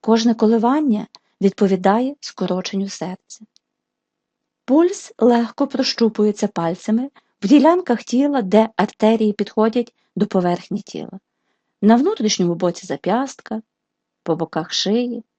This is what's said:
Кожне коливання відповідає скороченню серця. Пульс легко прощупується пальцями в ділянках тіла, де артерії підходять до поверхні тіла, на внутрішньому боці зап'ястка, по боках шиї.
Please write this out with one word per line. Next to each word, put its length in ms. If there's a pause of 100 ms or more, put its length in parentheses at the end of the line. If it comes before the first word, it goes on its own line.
Кожне 340
коливання 720 (340)
відповідає 800
скороченню 680
серця. 560 (1200)
Пульс 540
легко 480
прощупується 840
пальцями 640 (320)
в 60
ділянках 540
тіла, 400
де 340
артерії 560
підходять 640 (220)
до 100
поверхні 560
тіла, 380 (600)
на 140
внутрішньому 580
боці 320
зап'ястка, 760 (600)
по 140
боках 360
шиї. 520 (140)